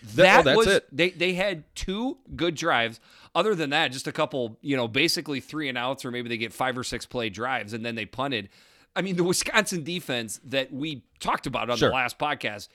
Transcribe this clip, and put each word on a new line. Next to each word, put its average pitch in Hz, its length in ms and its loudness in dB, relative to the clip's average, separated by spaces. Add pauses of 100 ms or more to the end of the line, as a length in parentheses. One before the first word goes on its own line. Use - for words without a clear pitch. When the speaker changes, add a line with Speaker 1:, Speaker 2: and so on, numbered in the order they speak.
(140)
Speaker 1:
That, 190 260 10
oh, - 20 10
Speaker 2:
That - 20 6
Speaker 1:
that's 143 140 6
Speaker 2:
was 226 80 6
Speaker 1:
it. 190 200 2 (100)
Speaker 2:
they, 175 140 4
they 175 220 0
had 180 320 -2 (100)
two 233 440 -4 (180)
good 165 180 0
drives. 120 460 0 (340)
Other 202 200 4
than 156 160 -2
that, 156 220 2
just 135 160 -8
a 139 40 -4
couple, 131 480 -2
you 139 160 0
know, 120 120 0
basically 143 520 0
three 151 280 -8
and 123 100 -4
outs, 131 260 -4
or 127 60 -8
maybe 120 180 -6
they 117 80 -4
get 110 160 -4
five 131 240 -2
or 123 80 -4
six - 220 -8
play 113 240 -4
drives 110 420 -4
and 113 120 -6
then 117 100 -6
they 107 120 -6
punted. 127 420 -4 (480)
I 180 60 0
mean, 190 120 -2
the 175 80 2
Wisconsin 185 600 0
defense 131 640 -6
that 131 260 -2
we 139 320 -8 (160)
talked - 260 -2
about 117 240 -2
on 120 60 0
Speaker 1:
Sure. 117 140 4
Speaker 2:
the - 40 2
last 123 240 0
podcast, 127 560 -4